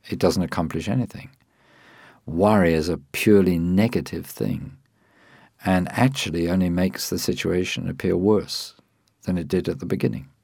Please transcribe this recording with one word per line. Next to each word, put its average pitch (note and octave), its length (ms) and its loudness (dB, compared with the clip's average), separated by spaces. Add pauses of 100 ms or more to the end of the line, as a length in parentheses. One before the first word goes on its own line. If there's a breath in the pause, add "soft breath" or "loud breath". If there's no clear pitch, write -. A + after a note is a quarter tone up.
It F#2+ 100 -6
doesn't F#2 240 2
accomplish D#2+ 440 -4
anything. - 440 -4 (920 soft breath)
Worry F2+ 480 4
is D#2+ 140 0
a D#2 140 -4 (100)
purely F#2 480 4
negative F2+ 680 0
thing - 520 -6 (880 soft breath)
and F#2 260 0
actually F2 580 0
only F2+ 200 2
makes F2+ 400 -2
the F2+ 100 -4
situation F2+ 680 -2
appear F2+ 260 -2
worse F#2+ 580 0 (520)
than F2+ 120 -2
it E2 120 -6
did F#2 180 0
at F2 120 -6
the F#2 60 -10
beginning. F#2+ 440 -4 (140)